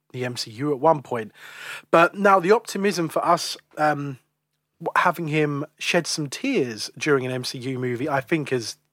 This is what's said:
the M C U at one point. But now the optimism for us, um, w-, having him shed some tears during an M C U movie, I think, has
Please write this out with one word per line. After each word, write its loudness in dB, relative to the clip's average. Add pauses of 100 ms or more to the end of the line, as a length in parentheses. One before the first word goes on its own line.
(140)
the -6
M -8
C -8
U -4
at -4
one 4
point. -6 (600)
But 6
now 6
the 2
optimism 0
for -2
us, 2 (220)
um, 0 (680)
w-, -4
having 0
him 0 (140)
shed 0
some -4
tears -2
during 2
an -4
M -4
C -8
U -6
movie, -4
I 0
think, -2
has -4 (160)